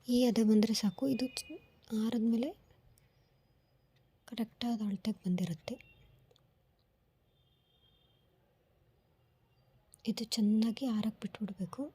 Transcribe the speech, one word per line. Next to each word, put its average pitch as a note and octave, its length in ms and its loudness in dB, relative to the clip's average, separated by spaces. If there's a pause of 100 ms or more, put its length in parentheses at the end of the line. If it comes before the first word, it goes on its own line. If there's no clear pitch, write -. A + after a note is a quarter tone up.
ಈ A#3+ 140 4
ಹದ A#3 220 4
ಬಂದ್ರೆ G#3+ 300 6
ಸಾಕು. G#3 340 -2
ಇದು B3+ 160 0 (120)
ಚ-, - 220 -12 (360)
ಆರಿದ್ಮೇಲೆ A3+ 540 0 (1800)
ಕರೆಕ್ಟಾದ A#3 540 -6
ಅಳತೆಗೆ G3+ 400 -4
ಬಂದಿರುತ್ತೆ. F3+ 520 -2 (4000)
ಇದು A3+ 200 -4
ಚೆನ್ನಾಗಿ A3 640 2
ಆರಕ್ಕೆ G#3+ 340 -2
ಬಿಟ್ಬಿಡ್ಬೇಕು. G3 600 -8 (120)